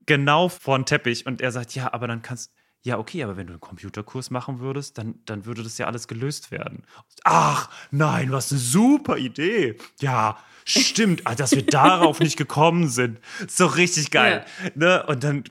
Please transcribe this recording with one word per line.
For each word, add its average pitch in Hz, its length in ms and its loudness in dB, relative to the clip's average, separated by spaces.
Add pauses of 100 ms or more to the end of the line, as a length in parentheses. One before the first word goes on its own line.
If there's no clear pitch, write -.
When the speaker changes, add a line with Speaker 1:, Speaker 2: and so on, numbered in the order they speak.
Speaker 1:
genau 151 460 4
vor 135 280 -2
den 127 60 -2
Teppich. 123 400 -2
Und 127 160 -8
er 127 120 -2
sagt, 120 220 -10
„Ja, 127 200 -6
aber 120 120 -6
dann 117 140 -6
kannst, - 320 -12 (300)
ja, 120 160 -4
okay, 127 240 -8
aber 101 140 -6
wenn 92 100 -10
du 87 60 -14
einen 85 80 -18
Computerkurs 104 680 -12
machen 127 300 -8
würdest, 135 360 -8
dann, 113 200 -10 (100)
dann 104 180 -10
würde 113 180 -10
das 110 160 -12
ja - 80 -4
alles 117 220 -8
gelöst 131 420 -8
werden.“ - 340 -12 (400)
„Ach, 151 460 2 (200)
nein, 135 420 0
was 135 180 -4
eine 143 100 -2
super 233 580 2
Idee. 135 580 -2 (240)
Ja, 117 380 0 (260)
stimmt, 208 600 2
ah, 113 80 0
dass 135 200 0
wir 139 80 4
darauf 160 580 4
nicht 151 180 2
gekommen 165 500 4
sind. 117 300 0 (300)
So - 180 4
richtig 156 440 0
geil.“ 123 360 4 (180)
Speaker 2:
Ja. 185 120 -6
Speaker 1:
Ne? 165 300 4
Und 135 180 -2
dann, 143 260 -2